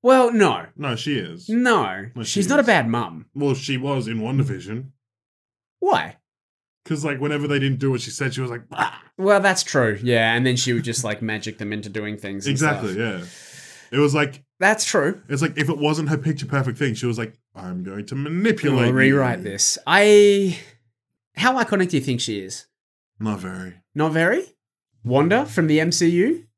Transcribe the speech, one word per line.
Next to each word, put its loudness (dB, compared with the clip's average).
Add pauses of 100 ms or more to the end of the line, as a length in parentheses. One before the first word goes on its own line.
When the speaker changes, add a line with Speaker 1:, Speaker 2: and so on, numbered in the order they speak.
Speaker 1:
Well, 6
no. 2 (100)
Speaker 2:
No, -4
she -2
is. -10
Speaker 1:
No. 0
Speaker 2:
No, -10
she -4
Speaker 1:
She's 0
not 0
a 0
Speaker 2:
is. -2
Speaker 1:
bad 2
mum. -4
Speaker 2:
Well, -2
she -6
was -4
in -4
WandaVision. -4 (880)
Speaker 1:
Why? 2 (680)
Speaker 2:
'Cause, -4
like, -4
whenever -2
they 0
didn't 0
do 0
what 0
she -10
said, -4
she -6
was -4
like, -10 (100)
"Ah." -4 (160)
Speaker 1:
Well, 4
that's 2
true. 0
Yeah, 2
and 2
then 2
she -2
would 0
just, -4
like, -4
magic -6
them -8
into -8
doing -8
things -8
and 0
Speaker 2:
Exactly, -2
Speaker 1:
stuff. -10
Speaker 2:
yeah. -2
It 2
was 4
like -2 (160)
Speaker 1:
That's 2
true. 0
Speaker 2:
It's -2
like, -2
if 0
it -2
wasn't 0
her 0
picture -4
perfect -2
thing, -2
she -6
was -2
like, -6 (200)
"I'm -10
going -10
to -10
manipulate 0
Speaker 1:
We'll 2
rewrite 2
Speaker 2:
you." -12
Speaker 1:
this. -2
I, 6 (760)
how 2
iconic 0
do 0
you 2
think -4
she -4
is? -14 (520)
Speaker 2:
Not -4
very. -10 (200)
Speaker 1:
Not 0
very? 0 (600)
Wanda 2
from 0
the 4
M 0
C 2
U? 2 (140)